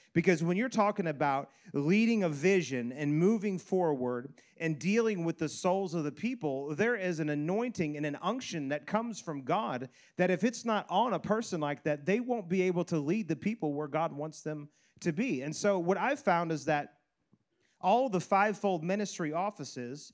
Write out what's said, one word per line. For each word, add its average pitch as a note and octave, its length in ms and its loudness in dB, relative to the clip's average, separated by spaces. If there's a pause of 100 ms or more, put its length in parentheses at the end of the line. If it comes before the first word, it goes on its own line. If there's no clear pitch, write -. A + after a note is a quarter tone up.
(120)
Because E3 320 4
when F3+ 120 2
you're B3 120 0
talking G#3 400 2
about C#3+ 420 0 (220)
leading G#3 500 4
a F3 60 2
vision C#3 640 0
and D3 260 0
moving G3 400 2
forward C#3 760 0 (260)
and D#3+ 200 -2
dealing G3+ 460 2
with E3 140 -2
the D#3 100 -2
souls F#3 440 0
of E3 120 -2
the D3 80 -2
people, D3+ 640 -4
there A3+ 180 2
is F3+ 240 -2
an D3+ 120 0
anointing D#3+ 680 -2
and D3 100 -4
an C#3+ 160 -4
unction F3+ 460 -4
that D3 180 -4
comes A3+ 340 -2
from C#3+ 220 -8
God D3+ 460 -2 (280)
that F3+ 140 2
if F3+ 140 2
it's A#3+ 200 -2
not G#3+ 240 0
on G#3 260 0
a E3 40 0
person G3+ 420 -2
like D3 220 -4
that, D3 240 -2
they G#3 140 2
won't A#3 280 -4
be F#3 140 2
able F3 220 2
to E3+ 140 -2
lead E3+ 280 0
the D#3 100 -2
people D#3+ 360 -2
where D3 160 -4
God D3+ 240 -2
wants D3+ 300 -10
them D3+ 260 -8 (320)
to E3+ 120 0
be. E3 300 0
And D3+ 120 -4
so G3+ 260 2
what F3+ 180 2
I've C4 220 0
found E3+ 320 4
is C#3 140 -2
that D3 280 0 (840)
all A#3+ 280 4
the F#3 120 2
fivefold G3 640 2
ministry F#3 480 -2
offices, D3 800 -6